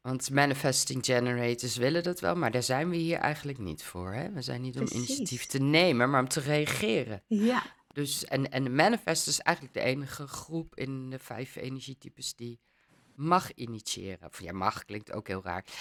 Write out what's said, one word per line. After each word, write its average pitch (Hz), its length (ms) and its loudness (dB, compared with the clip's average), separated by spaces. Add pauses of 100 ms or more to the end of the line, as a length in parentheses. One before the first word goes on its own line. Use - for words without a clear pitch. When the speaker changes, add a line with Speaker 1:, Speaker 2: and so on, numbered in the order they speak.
Speaker 1:
Want 127 300 -4
manifesting 139 720 4
generators 120 720 2
willen 143 260 2
dat 175 180 -2
wel, 170 160 4
maar 143 140 2
daar 123 120 2
zijn 143 280 2
we 170 60 0
hier 165 220 0
eigenlijk 139 400 -2
niet 87 260 -6
voor, 90 280 -6
hè? 160 200 -6
We 135 100 -6
zijn 123 180 -6
niet 127 180 -6
om 139 60 0
Speaker 2:
Precies. - 240 -2
Speaker 1:
initiatief 233 380 -4
te - 120 -2
nemen, 143 520 6
maar 139 100 6
om 131 80 0
te 151 120 -2
reageren. 151 840 0
Speaker 2:
Ja. 220 360 2 (300)
Speaker 1:
Dus, 143 320 -4
en, 135 260 0
en 135 140 0
de 123 60 0
manifest 165 560 4
is 151 140 0
eigenlijk - 360 -2
de - 60 -2
enige 139 440 -2
groep 160 500 -8
in 131 340 -6
de 131 80 -10
vijf 123 380 -10
energietypes 131 800 -10
die 120 260 -10 (540)
mag 175 400 2
initiëren. 95 760 -8
Of - 120 -14
ja, 87 120 -8
mag 95 320 -2
klinkt 107 280 -10
ook 104 160 -8
heel 95 140 -4
raar. 92 220 -6 (160)